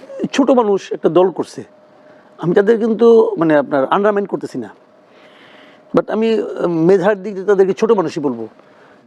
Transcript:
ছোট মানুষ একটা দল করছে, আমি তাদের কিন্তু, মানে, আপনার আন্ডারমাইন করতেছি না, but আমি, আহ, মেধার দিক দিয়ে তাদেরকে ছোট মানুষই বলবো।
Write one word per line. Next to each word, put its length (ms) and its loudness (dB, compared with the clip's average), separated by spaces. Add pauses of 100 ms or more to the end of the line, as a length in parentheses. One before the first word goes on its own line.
(320)
ছোট 180 2
মানুষ 420 0
একটা 160 -2
দল 220 4
করছে, 340 -10 (760)
আমি 160 0
তাদের 240 4
কিন্তু, 600 4
মানে, 180 2
আপনার 300 0
আন্ডারমাইন 400 0
করতেছি 320 -8
না, 160 -12 (1200)
but 160 -6
আমি, 260 -2
আহ, 280 -8
মেধার 560 0
দিক 120 -10
দিয়ে 120 -10
তাদেরকে 260 2
ছোট 200 0
মানুষই 280 -4
বলবো। 280 -6 (580)